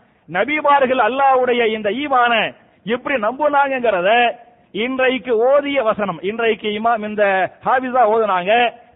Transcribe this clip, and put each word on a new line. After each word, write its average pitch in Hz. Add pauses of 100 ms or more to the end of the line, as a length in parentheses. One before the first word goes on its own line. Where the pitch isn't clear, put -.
(320)
நபிமார்கள் 269
அல்லாஹ்வுடைய 247
இந்த 214
ஈமான 240 (300)
எப்படி 254
நம்புனாங்கங்கிறத 240 (360)
இன்றைக்கு 254
ஓதிய 277
வசனம், 202
இன்றைக்கு 214
இமாம் 214
இந்த 196 (140)
ஹாஃபிஸா 254
ஓதுனாங்க, 214 (220)